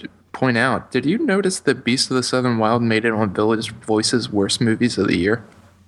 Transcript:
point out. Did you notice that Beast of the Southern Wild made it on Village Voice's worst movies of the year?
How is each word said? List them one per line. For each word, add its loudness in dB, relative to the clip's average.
point 0
out. -2
Did 0
you 0
notice 0
that 0
Beast 0
of 0
the 2
Southern 0
Wild 2
made 2
it 2
on 0
Village 0
Voice's -2
worst 0
movies 0
of 2
the 0
year? 0